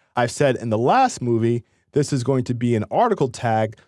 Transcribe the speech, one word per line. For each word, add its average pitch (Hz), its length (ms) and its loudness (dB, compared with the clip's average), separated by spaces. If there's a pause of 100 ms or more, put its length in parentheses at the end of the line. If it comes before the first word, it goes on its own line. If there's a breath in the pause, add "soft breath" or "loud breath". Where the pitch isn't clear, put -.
(140)
I've 120 160 0
said 143 260 2
in 120 120 -8
the 110 100 0
last 220 440 2
movie, 117 420 0 (280)
this 147 200 0
is 131 100 -2
going 127 220 0
to 123 100 -4
be 120 200 0
an 107 160 0
article 185 380 0
tag, 110 480 -2 (120)